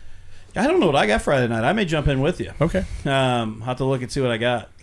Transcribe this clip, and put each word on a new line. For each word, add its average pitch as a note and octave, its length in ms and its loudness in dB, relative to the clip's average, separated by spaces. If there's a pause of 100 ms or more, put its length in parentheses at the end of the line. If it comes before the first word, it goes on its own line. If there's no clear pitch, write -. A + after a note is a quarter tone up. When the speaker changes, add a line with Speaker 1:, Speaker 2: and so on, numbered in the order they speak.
(560)
Speaker 1:
I A3 100 0
don't F4 140 4
know A#3 60 4
what C#3+ 100 4
I D#3+ 100 4
got G#3+ 160 2
Friday C3 240 2
night. A2+ 160 0
I C3 100 4
may G#3+ 120 2
jump D3+ 240 0
in C3+ 120 2
with C#3 200 0
you. F#2+ 100 -6 (100)
Speaker 2:
Okay. E3+ 240 0 (200)
Speaker 1:
Um, B2 560 0
I'll A2 60 -8
have B2+ 100 -4
to C#3 80 -2
look C3 180 0
and A#2+ 80 -8
see C#3 100 -4
what B2+ 120 2
I A2+ 60 -2
got. A#2+ 320 -2 (120)